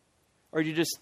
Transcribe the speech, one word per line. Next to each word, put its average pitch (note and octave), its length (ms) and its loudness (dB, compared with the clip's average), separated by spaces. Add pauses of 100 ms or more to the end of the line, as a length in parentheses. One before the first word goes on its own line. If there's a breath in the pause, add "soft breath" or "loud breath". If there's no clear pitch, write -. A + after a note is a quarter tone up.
(520)
Or D#3+ 100 0
do D#3 60 0
you D#3 60 -4
just D#3+ 280 0